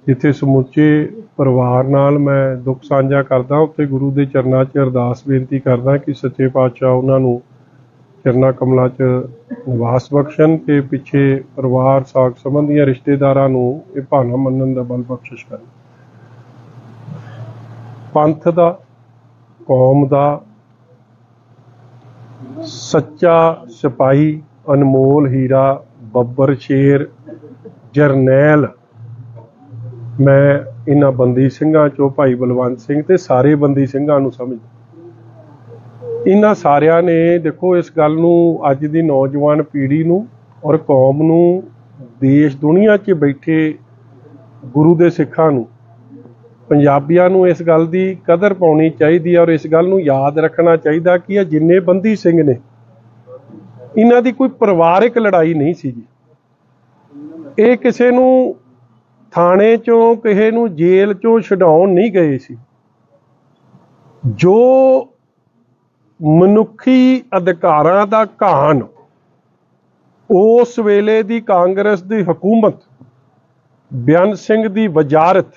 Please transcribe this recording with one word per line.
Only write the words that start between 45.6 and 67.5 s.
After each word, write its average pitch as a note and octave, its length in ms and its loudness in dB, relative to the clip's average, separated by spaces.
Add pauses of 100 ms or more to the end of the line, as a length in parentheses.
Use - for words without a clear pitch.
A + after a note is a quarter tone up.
ਪੰਜਾਬੀਆਂ D3 600 2
ਨੂੰ F#3 180 2
ਇਸ F3 140 -2
ਗੱਲ E3 240 0
ਦੀ F#3 300 -4 (100)
ਕਦਰ F#3 280 0
ਪਾਉਣੀ D#3+ 380 2
ਚਾਹੀਦੀ E3 420 0
ਹੈ E3+ 60 4
ਔਰ E3+ 80 4
ਇਸ D#3+ 180 -2
ਗੱਲ D#3+ 220 0
ਨੂੰ F#3+ 140 0
ਯਾਦ C#3+ 360 -2
ਰੱਖਣਾ E3 380 0
ਚਾਹੀਦਾ E3 420 0
ਕਿ F#3 160 -8
ਇਹ G3+ 120 0
ਜਿੰਨੇ D#3+ 340 2
ਬੰਦੀ F#3+ 360 -2
ਸਿੰਘ E3+ 260 0
ਨੇ, C3+ 140 0 (1400)
ਇਹਨਾਂ A#3+ 240 4
ਦੀ B3 100 0
ਕੋਈ C4 160 -2 (120)
ਪਰਿਵਾਰਕ G3 580 2
ਲੜਾਈ F3+ 360 0
ਨਹੀਂ D#3 200 -2
ਸੀ C3+ 160 -10
ਜੀ। A#2 120 -16 (1600)
ਇਹ A#3+ 180 4
ਕਿਸੇ B3 340 0
ਨੂੰ B3+ 460 2 (760)
ਥਾਣੇ F#3+ 440 2
ਚੋਂ, A#3 400 2
ਕਿਸੇ A3 340 0
ਨੂੰ A3+ 260 -4
ਜੇਲ੍ਹ F#3 380 2
ਚੋਂ A3+ 260 0
ਛਡਾਉਣ F3+ 500 2
ਨਹੀਂ G3 220 2
ਗਏ D#3+ 260 0
ਸੀ। - 180 -16 (1700)
ਜੋ C#3 320 0 (1700)
ਮਨੁੱਖੀ A3 1040 2 (140)
ਅਧਿਕਾਰਾਂ F3 680 0